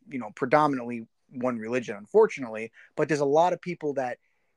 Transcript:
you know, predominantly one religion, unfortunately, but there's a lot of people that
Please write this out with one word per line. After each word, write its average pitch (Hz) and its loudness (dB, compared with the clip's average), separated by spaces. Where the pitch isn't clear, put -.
you 135 -8
know, 107 -10
predominantly 127 0
one 123 -4
religion, 113 -4
unfortunately, 113 0
but 151 2
there's 147 0
a 147 2
lot 160 4
of 165 -6
people 156 -6
that 127 -4